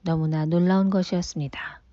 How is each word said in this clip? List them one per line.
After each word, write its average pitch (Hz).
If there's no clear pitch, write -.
너무나 156
놀라운 180
것이었습니다. 180